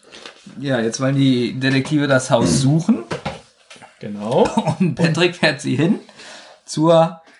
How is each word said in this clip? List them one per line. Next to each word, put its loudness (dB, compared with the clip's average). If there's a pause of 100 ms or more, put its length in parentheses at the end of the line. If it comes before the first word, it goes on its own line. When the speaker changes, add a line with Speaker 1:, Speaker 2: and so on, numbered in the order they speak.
(600)
Speaker 1:
Ja, -4
jetzt -4
wollen 0
die 0
Detektive 0
das 2
Haus 2
suchen. 2 (1000)
Speaker 2:
Genau. -2 (160)
Speaker 1:
<laughs> 0
Und 0
Patrick 0
fährt 0
sie -4
hin 2 (640)
zur 2 (180)